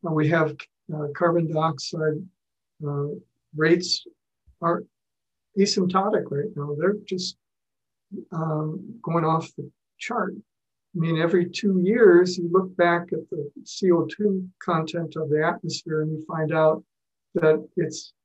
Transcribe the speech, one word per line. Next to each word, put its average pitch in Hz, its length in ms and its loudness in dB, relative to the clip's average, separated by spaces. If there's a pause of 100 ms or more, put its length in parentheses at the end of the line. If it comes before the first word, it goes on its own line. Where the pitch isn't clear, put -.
Uh, 160 60 -2
we 151 160 2
have, 160 260 0 (400)
uh, 147 200 -6
carbon 165 380 0
dioxide, 156 640 -2 (720)
uh, 143 220 -4 (460)
rates 165 520 0 (560)
are 170 220 -2 (760)
asymptotic 196 720 2
right 143 260 -2
now. 147 220 -6
They're 190 180 2 (100)
just, 185 300 -6 (960)
um, 160 680 -6
going 165 240 0
off 160 320 -2
the 139 120 -12 (280)
chart. 214 360 -6
I - 640 -16
mean, 160 220 0
every 175 300 2
two 190 320 0
years, 185 560 6
you 170 120 -4
look 185 260 0
back 175 360 2
at 160 180 -6
the 147 200 -8 (140)
C - 280 -2
O 160 140 2
two 190 420 -2 (140)
content 160 540 -4
of 160 120 -4
the 151 180 2
atmosphere 160 540 -4
and 156 120 -2
you 156 140 -8
find 160 280 -4
out 156 280 4 (520)
that 156 420 2
it's - 380 -6 (100)